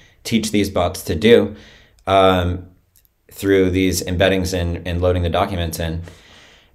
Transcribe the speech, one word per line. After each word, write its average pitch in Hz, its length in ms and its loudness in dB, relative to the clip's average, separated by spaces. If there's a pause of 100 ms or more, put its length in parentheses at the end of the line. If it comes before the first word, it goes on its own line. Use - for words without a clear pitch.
(220)
teach 110 280 -2
these 101 180 0
bots 90 360 -2
to 92 100 -4
do, 113 420 4 (500)
um, 92 600 2 (640)
through 95 400 2
these 90 320 0
embeddings 92 500 -2
and, 87 340 -4
and 87 140 -4
loading 90 220 0
the 85 80 -2
documents 85 500 -4
in. 82 220 -6 (720)